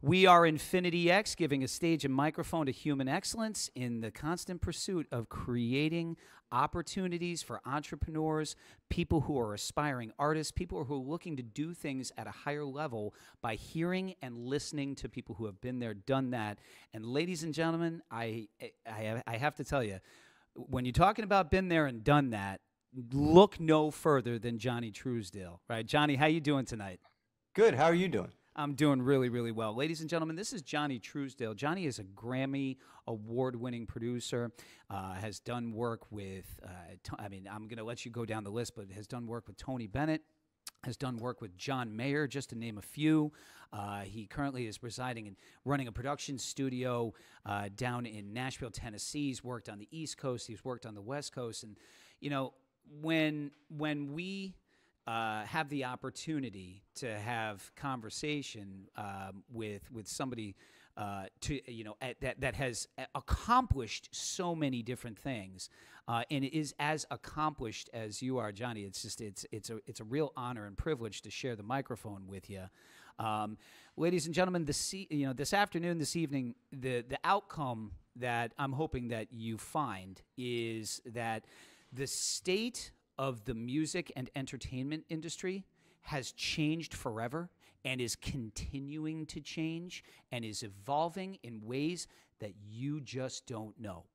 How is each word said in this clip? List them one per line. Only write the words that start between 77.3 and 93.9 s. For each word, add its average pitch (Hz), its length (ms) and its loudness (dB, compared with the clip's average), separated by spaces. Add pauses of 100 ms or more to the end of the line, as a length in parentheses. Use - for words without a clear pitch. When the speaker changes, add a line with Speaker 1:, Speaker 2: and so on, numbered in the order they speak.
Speaker 1:
that 120 420 0
I'm 139 160 0
hoping 131 360 -2
that 113 220 -2
you 113 280 -4
find 98 600 -4 (200)
is 117 640 -2
that 113 400 -4 (460)
the 131 140 -4
state - 840 -2 (260)
of 127 280 -2
the 123 100 -2
music 147 600 -2
and 127 200 -8
entertainment 135 720 -4
industry 170 560 -4 (360)
has 139 320 -6
changed 156 600 0
forever 123 560 -4 (340)
and 131 160 -2
is 120 160 0
continuing 147 1120 -4
to 156 160 -10
change 165 640 -4 (280)
and 117 140 -4
is 107 160 -6
evolving 151 800 -2
in 113 240 -12
ways 147 420 -2 (340)
that 104 120 -10 (160)
you 139 320 -4
just 127 460 -8
don't 110 320 -8
know. 95 240 -8 (120)